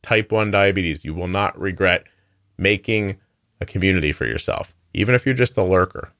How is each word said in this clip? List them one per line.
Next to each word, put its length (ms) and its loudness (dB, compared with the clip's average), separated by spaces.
Type 280 0
one 200 0
Diabetes. 560 0
You 80 -6
will 140 -6
not 300 -2
regret 460 0
making 580 0
a 40 -8
community 460 0
for 140 -4
yourself, 480 -6
even 220 0
if 100 0
you're 100 0
just 220 0
a 80 0
lurker. 560 0